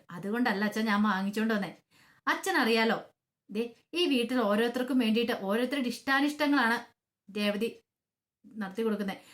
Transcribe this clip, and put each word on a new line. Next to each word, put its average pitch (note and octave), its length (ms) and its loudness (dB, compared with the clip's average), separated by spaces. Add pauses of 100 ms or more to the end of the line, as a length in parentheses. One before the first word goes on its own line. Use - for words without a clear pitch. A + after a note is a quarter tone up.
(100)
"അതുകൊണ്ടല്ല G3+ 540 0
അച്ഛൻ G#3+ 200 0
ഞാൻ G#3 180 2
വാങ്ങിച്ചോണ്ട് G#3 520 0
വന്നേ, F#3+ 160 -2 (560)
അച്ഛൻ D#4+ 300 0
അറിയാലോ, A3+ 420 2 (520)
ദേ, G#3 120 -4 (320)
ഈ F4 120 2
വീട്ടിൽ B3+ 340 0
ഓരോരുത്തർക്കും A#3+ 580 0
വേണ്ടിയിട്ട് A3+ 340 2 (100)
ഓരോരുത്തരുടെ B3 460 -2
ഇഷ്ടാനിഷ്ടങ്ങളാണ് C#4 880 0 (520)
രേവതി G#3 400 -2 (760)
നടത്തി G#3 380 -8
കൊടുക്കുന്നേ. G3+ 340 -2 (180)